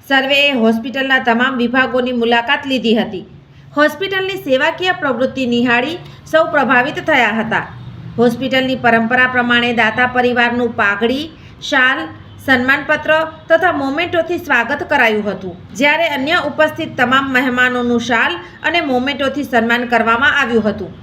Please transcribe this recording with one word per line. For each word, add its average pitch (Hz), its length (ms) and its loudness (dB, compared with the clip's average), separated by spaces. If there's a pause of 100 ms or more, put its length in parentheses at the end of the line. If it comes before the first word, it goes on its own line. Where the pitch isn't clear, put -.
સર્વેએ 277 440 2
હોસ્પિટલના 262 680 0
તમામ 247 380 0
વિભાગોની 254 540 0
મુલાકાત 240 560 0
લીધી 233 280 2
હતી. 214 300 -4 (520)
હોસ્પિટલની 381 580 0
સેવાકીય 320 560 0
પ્રવૃત્તિ 269 540 -2
નિહાળી 240 500 0 (360)
સૌ 320 200 4
પ્રભાવિત 269 540 2
થયા 254 240 2
હતા. 208 380 -2 (500)
હોસ્પિટલની 254 580 0
પરંપરા 247 560 2
પ્રમાણે 240 420 2
દાતા 226 340 2
પરિવારનું 240 680 0
પાઘડી, 233 540 0 (400)
શાલ, 277 380 2 (380)
સન્માનપત્ર 294 840 2 (220)
તથા 330 220 4
મોમેન્ટોથી 330 680 -2
સ્વાગત 277 520 -2
કરાયું 220 420 2
હતું, 180 240 -10 (180)
જ્યારે 302 340 0
અન્ય 285 280 -2 (120)
ઉપસ્થિત - 500 -2
તમામ 269 360 0
મહેમાનોનું 247 680 0
શાલ 240 320 0 (320)
અને 330 180 0
મોમેન્ટોથી 269 640 -2
સન્માન 240 420 0
કરવામાં 240 560 2
આવ્યું 226 280 0
હતું. 185 200 -8 (140)